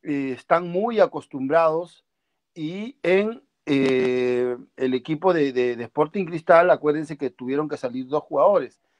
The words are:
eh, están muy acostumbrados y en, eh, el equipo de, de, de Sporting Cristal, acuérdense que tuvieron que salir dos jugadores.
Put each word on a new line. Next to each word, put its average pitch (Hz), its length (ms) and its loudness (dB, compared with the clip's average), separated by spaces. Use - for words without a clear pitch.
eh, 139 340 -4
están 170 320 -2
muy 214 320 -2
acostumbrados 160 1040 -2
y 185 500 -10
en, 202 400 0
eh, 127 920 0
el 127 160 -2
equipo 156 400 0
de, 147 180 0
de, 123 240 0
de 117 80 -10
Sporting 156 420 -4
Cristal, 170 460 4
acuérdense 151 460 -2
que 139 140 -6
tuvieron 139 360 -6
que 147 100 -6
salir 127 300 -8
dos 147 160 -4
jugadores. 156 560 2